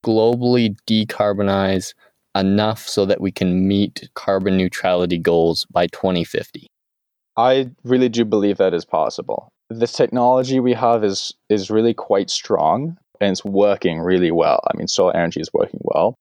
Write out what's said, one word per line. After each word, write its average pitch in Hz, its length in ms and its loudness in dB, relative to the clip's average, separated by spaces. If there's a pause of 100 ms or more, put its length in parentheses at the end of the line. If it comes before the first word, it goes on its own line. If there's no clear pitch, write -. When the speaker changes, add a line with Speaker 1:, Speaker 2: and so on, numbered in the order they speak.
Speaker 1:
globally 120 720 2 (100)
decarbonize 101 1040 0 (420)
enough 101 520 0
so 98 180 0
that 98 160 0
we 95 100 -2
can 92 360 0
meet 101 480 -2
carbon 95 420 0
neutrality 90 600 0
goals 82 520 0
by 90 180 0
twenty 90 360 -2
fifty? - 420 -10 (720)
Speaker 2:
I 127 340 2 (140)
really 127 260 2
do 117 140 0
believe 101 340 0
that 92 160 2
is 82 120 -4
possible. - 640 -4 (200)
The 113 160 -2
technology 127 720 0
we 123 140 2
have 117 300 2
is, 98 300 -4 (160)
is 101 200 0
really 110 240 2
quite - 360 -2
strong, 110 680 -2 (220)
and 101 120 0
it's 92 120 -6
working 98 560 0
really 90 320 2
well. 80 300 2 (100)
I - 60 -6
mean, 90 100 -6
solar - 280 0
energy 82 260 -2
is 78 120 -10
working - 300 -2
well. 104 380 0